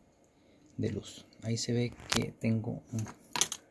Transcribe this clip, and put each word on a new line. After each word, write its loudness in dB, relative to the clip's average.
de 2
luz. -6
Ahí 0
se 0
ve 2
que -2
tengo 2
un, -2